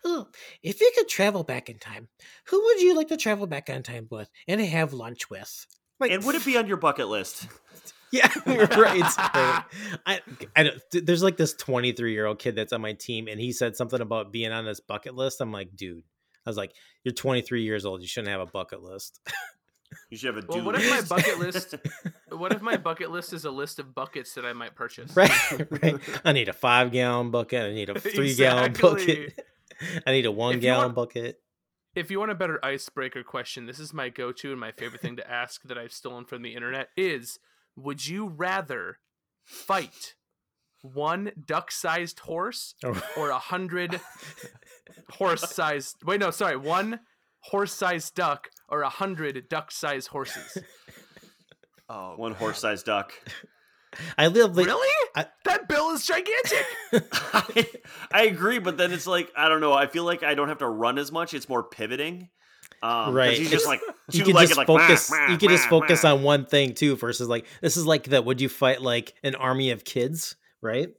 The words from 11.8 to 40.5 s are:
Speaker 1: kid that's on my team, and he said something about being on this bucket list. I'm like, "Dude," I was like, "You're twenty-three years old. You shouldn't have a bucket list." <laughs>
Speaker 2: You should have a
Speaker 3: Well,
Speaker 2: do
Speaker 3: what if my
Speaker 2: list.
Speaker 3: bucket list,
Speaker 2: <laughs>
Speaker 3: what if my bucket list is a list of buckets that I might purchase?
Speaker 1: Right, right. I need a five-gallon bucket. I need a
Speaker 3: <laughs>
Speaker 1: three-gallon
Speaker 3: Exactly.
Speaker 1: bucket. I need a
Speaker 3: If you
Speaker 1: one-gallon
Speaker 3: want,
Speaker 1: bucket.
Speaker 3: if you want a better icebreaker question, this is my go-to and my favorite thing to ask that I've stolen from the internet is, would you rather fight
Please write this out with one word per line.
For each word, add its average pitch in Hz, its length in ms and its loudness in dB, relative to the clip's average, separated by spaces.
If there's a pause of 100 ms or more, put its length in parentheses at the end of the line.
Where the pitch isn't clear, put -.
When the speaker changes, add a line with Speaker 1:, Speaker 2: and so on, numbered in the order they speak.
Speaker 1:
kid 117 160 -4
that's 110 180 -4
on 113 80 -4
my 107 120 -6
team, 113 340 -8
and 107 140 -10
he 123 100 -4
said 120 240 -2
something 120 260 -4
about 107 300 -4
being 113 220 -4
on 113 120 -6
this 107 140 -8
bucket 127 380 -12
list. 135 240 -4
I'm 113 100 -4
like, 95 240 -12
"Dude," 87 300 -14 (420)
I 120 40 -6
was 104 60 -8
like, 98 200 -8 (260)
"You're 127 120 -4
twenty-three 123 500 -2
years 107 200 -4
old. 92 180 -6
You 90 40 -14
shouldn't 107 240 -8
have 98 100 -4
a 90 60 -6
bucket 95 360 -10
list." 92 440 -18
<laughs> - 40 -12 (800)
Speaker 2:
You 117 60 -14
should 123 200 -6
have 101 80 -10
a - 20 -16
Speaker 3:
Well, - 140 -4
Speaker 2:
do - 40 -8
Speaker 3:
what 208 120 -2
if 220 120 2
my - 100 2
Speaker 2:
list. 165 100 -4
Speaker 3:
bucket 170 320 0
list, 180 340 -6 (280)
Speaker 2:
<laughs> - 280 -14
Speaker 3:
what 175 220 -6
if 208 100 -4
my 226 140 -2
bucket 165 340 -6
list 170 220 -10
is 160 120 -12
a 147 60 -6
list 139 300 -10
of 131 160 -16
buckets 135 380 -10
that 123 120 -10
I 120 60 -6
might 117 240 -12
purchase? 120 400 -8
Speaker 1:
Right, 185 140 8 (400)
right. 147 300 0 (240)
I 170 80 4
need 120 160 2
a 92 40 -6
five-gallon 123 800 2
bucket. 120 320 -2
I 104 80 -4
need 101 180 -6
a 98 100 -6
Speaker 3:
<laughs> - 0 -
Speaker 1:
three-gallon 131 680 4
Speaker 3:
Exactly. 151 680 4
Speaker 1:
bucket. - 680 -12
I 135 60 2
need 131 140 4
a 110 40 2
Speaker 3:
If 101 40 -4
you 104 40 -4
Speaker 1:
one-gallon 123 480 2
Speaker 3:
want, 120 80 -4
Speaker 1:
bucket. 120 460 -6 (560)
Speaker 3:
if 175 160 -6
you 196 80 -4
want 214 100 -4
a 190 60 -6
better 165 280 -4
icebreaker 131 600 -6
question, 123 420 -10
this 127 140 -16
is 156 120 -16
my 135 160 -6
go-to 127 440 -10
and 127 80 -10
my 110 100 -10
favorite 120 300 -12
thing 120 160 -10
to - 120 -14
ask 123 360 -8
that 123 140 -12
I've 117 140 -14
stolen 123 340 -14
from 123 160 -14
the 117 120 -12
internet 127 420 -8
is, 156 440 -4 (360)
would 135 300 -10
you 196 220 -8
rather 151 720 -6 (420)
fight - 720 -6 (680)